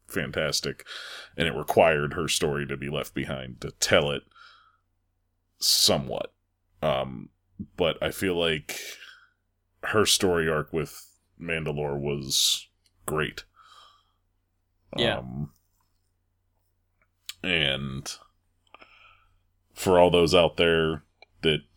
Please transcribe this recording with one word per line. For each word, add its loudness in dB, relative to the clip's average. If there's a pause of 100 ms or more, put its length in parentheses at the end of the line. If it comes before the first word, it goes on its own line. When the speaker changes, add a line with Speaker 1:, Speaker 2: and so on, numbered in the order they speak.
Speaker 1:
fantastic, -4 (540)
and 0
it -2
required 4
her -4
story -2
to -6
be -8
left -6
behind -8
to -8 (100)
tell 2
it -6 (1400)
somewhat. 0 (480)
Um, -2 (480)
but 0
I 0
feel -2
like -2 (1040)
her 2
story 2
arc -2
with -6 (340)
Mandalore -4
was -2 (380)
great. -4 (1500)
Speaker 2:
Yeah. 0
Speaker 1:
Um, -8 (1900)
and -2 (1600)
for 4
all 8
those 4
out 4
there 2 (380)
that, 2 (180)